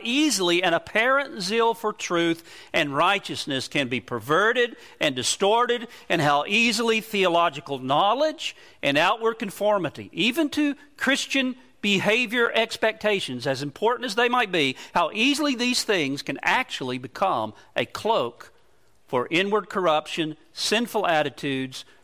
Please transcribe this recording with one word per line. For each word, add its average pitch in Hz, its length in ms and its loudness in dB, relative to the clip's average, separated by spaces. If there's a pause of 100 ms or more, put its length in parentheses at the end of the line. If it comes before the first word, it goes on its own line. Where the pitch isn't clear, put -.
easily 214 580 2
an 170 140 2
apparent 247 680 0
zeal 226 320 2
for 214 200 -4
truth 170 540 -2 (240)
and 147 240 0
righteousness 156 720 0
can 143 200 -2
be 123 120 -2
perverted 202 760 0 (220)
and 147 160 0
distorted, 226 720 2 (200)
and 165 140 0
how 143 240 2
easily 226 560 2
theological 170 760 0
knowledge 202 760 0 (280)
and 139 120 2
outward 220 440 2
conformity, 190 720 -2
even 240 360 0
to 294 260 0 (200)
Christian 262 600 0 (260)
behavior 214 720 2
expectations, 208 920 -2
as 135 160 -2
important 226 420 -2
as 226 80 -4
they 240 160 2
might 240 220 0
be, 143 240 2 (180)
how 175 180 2
easily 277 440 0
these 240 280 0
things 143 380 0
can 139 220 -8
actually 151 560 -2
become 127 560 -2 (200)
a 123 120 -2
cloak 180 680 -2 (540)
for 127 220 0
inward 196 380 0
corruption, 156 680 -2 (160)
sinful 220 520 -2
attitudes, 143 800 -2 (200)